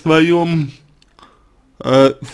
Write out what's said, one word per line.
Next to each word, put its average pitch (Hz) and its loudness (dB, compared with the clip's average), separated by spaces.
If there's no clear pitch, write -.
своем, 165 0
э, 135 2